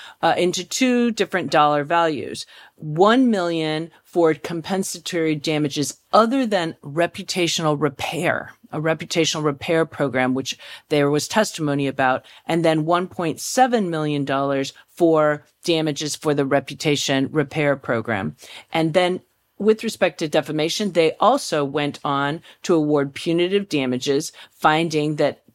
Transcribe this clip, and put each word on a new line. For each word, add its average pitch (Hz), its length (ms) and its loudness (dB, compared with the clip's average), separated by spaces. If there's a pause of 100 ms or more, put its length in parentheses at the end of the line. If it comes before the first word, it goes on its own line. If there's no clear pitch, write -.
(220)
uh, 165 160 2
into 180 260 0
two 240 480 0
different 180 400 -4
dollar 147 320 4
values. 160 600 -2 (320)
One 208 520 4
million 165 640 -2 (140)
for 165 280 4
compensatory 170 1000 -4
damages 147 640 -4 (160)
other 233 320 4
than 180 360 -2
reputational 165 960 -2
repair, 147 760 -4 (180)
a 151 80 -6
reputational 160 640 -2
repair 160 420 0
program, 127 480 -2
which 131 240 -6 (300)
there 143 240 2
was 147 160 0
testimony 147 600 0
about, 131 380 0 (200)
and 165 180 0
then 160 220 2
one 175 240 0
point 165 320 -6
seven 240 480 2
million 151 340 -2
dollars 139 480 -2 (160)
for 151 580 2 (200)
damages 156 500 -2
for 151 180 -2
the 143 120 2
reputation 139 880 0
repair 143 420 0
program. 117 600 -4 (340)
And 160 220 0
then 180 260 2 (380)
with 214 260 2
respect 196 340 -2
to 160 100 -4
defamation, 160 640 -2
they 160 260 4
also 190 440 2
went 143 400 -4
on 143 380 -2 (220)
to 185 100 2
award 147 400 2
punitive 180 560 0
damages, 135 640 -2 (180)
finding 156 680 0
that 143 260 0 (120)